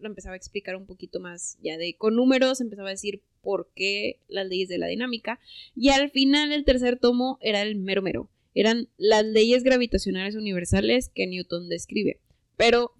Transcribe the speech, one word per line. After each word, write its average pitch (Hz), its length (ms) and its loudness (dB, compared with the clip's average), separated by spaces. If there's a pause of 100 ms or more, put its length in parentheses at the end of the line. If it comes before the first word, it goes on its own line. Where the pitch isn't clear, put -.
lo 214 80 -10
empezaba 185 240 -16
a 185 40 -12
explicar 185 380 -10
un 190 100 -14
poquito - 340 -12
más 175 440 -12
ya 160 140 -6
de, 170 180 -6
con 220 200 0
números, 262 460 4
empezaba 202 280 -10
a - 20 -6
decir 202 300 -8 (200)
por - 340 -4
qué 202 520 -4
las 190 200 -6
leyes 185 220 -2
de 175 100 -6
la 170 80 -2
dinámica. 226 520 -6 (360)
Y 247 140 4
al 277 200 4
final 285 420 4
el 294 140 -2
tercer 247 340 2
tomo 247 420 2
era 208 200 0
el 214 140 -2
mero 196 260 -2
mero. - 280 -4 (260)
Eran 226 420 -2
las 214 280 4
leyes 226 380 4
gravitacionales 208 720 0
universales 208 800 0
que 190 140 -4
Newton 175 420 -8
describe, 185 500 -4 (380)
pero 240 420 4